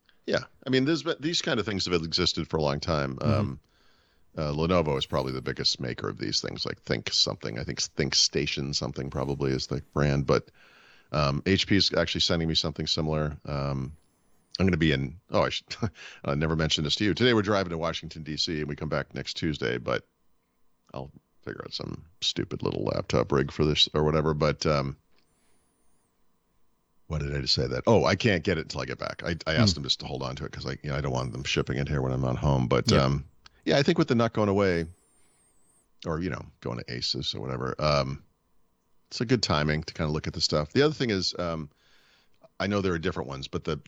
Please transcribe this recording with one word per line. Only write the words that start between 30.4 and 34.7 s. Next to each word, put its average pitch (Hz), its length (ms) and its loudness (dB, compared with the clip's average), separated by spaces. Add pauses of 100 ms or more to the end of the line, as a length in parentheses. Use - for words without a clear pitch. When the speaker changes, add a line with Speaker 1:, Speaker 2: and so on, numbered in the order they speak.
Speaker 1:
it - 60 -10
'cause 65 140 -8
I, 67 160 -6
you 73 80 -4
know, 69 60 -2
I 71 40 -2
don't 71 120 -2
want 64 200 -2
them 67 120 -8
shipping - 320 -2
it 69 120 0
here 71 120 0
when 65 120 0
I'm 65 100 0
not 64 160 0
home. 69 280 2
But, 64 240 2
Speaker 2:
Yeah. 71 140 6
Speaker 1:
um, 69 200 0 (400)
yeah, - 120 4
I 139 60 6
think 170 160 2
with 160 100 2
the 131 60 4
Nut 117 180 4
going 107 160 2
away, 95 380 2 (1200)